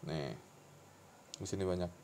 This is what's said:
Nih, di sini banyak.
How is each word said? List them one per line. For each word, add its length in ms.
Nih, 320
di 80
sini 160
banyak. 280